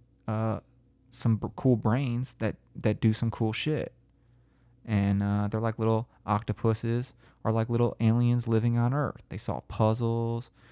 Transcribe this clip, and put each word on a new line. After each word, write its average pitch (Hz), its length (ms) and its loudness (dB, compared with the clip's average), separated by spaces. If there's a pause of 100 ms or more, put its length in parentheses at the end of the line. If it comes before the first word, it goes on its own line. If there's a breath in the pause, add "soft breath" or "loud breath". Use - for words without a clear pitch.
(280)
uh, 110 320 -2 (500)
some 113 260 0
br-, - 200 -4
cool 127 200 4
brains 120 580 -2
that, - 220 -4 (200)
that 107 240 0
do 110 120 4
some 113 180 -2
cool 110 220 -2
shit. - 420 -4 (920 soft breath)
And, 101 380 0
uh, 101 260 0
they're 110 120 -4
like 113 180 -2
little 113 300 2 (180 soft breath)
octopuses 113 880 -2 (300 soft breath)
are 110 80 2
like 113 160 0
little 117 300 2
aliens 120 480 2
living 117 300 2
on 120 160 2
Earth. 139 380 -4
They 90 80 -8
solve 76 300 -6
puzzles. 117 840 0 (220 soft breath)